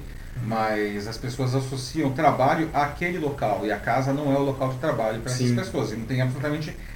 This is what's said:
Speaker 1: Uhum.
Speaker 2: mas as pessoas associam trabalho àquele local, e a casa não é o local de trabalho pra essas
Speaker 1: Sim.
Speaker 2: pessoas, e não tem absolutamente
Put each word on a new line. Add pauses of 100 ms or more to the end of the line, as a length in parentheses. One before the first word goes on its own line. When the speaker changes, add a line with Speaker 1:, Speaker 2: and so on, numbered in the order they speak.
(360)
Speaker 1:
Uhum.
Speaker 2:
mas
as
pessoas
associam
trabalho
àquele
local,
e
a
casa
não
é
o
local
de
trabalho
pra
essas
Speaker 1:
Sim.
Speaker 2:
pessoas,
e
não
tem
absolutamente (200)